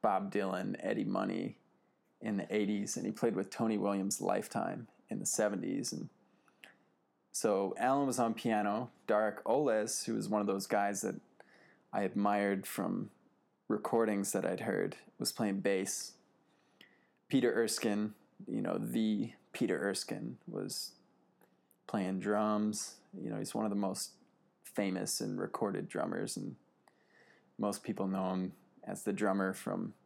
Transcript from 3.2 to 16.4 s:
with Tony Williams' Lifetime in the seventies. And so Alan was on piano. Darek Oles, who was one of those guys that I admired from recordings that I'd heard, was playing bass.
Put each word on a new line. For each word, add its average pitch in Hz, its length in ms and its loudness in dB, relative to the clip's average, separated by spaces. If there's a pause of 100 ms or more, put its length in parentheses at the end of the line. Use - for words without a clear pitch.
with 95 160 -2
Tony 110 260 0
Williams' 98 440 0
Lifetime 95 680 -2 (240)
in 107 80 -4
the - 80 -4
seventies. 95 680 0
And - 160 -8 (1200)
so 98 440 2
Alan 135 300 2
was 127 140 0
on 113 140 4
piano. 107 560 0 (180)
Darek 107 360 4
Oles, 110 600 2
who 113 100 -2
was 107 140 -2
one 104 120 2
of 101 60 2
those 98 220 0
guys 101 320 2
that 101 160 -2 (760)
I 101 100 0
admired 101 680 2
from 92 420 -2 (560)
recordings 107 640 2
that - 160 2
I'd 92 140 0
heard, - 340 0 (240)
was - 140 -2
playing 98 280 0
bass. 98 520 0 (1160)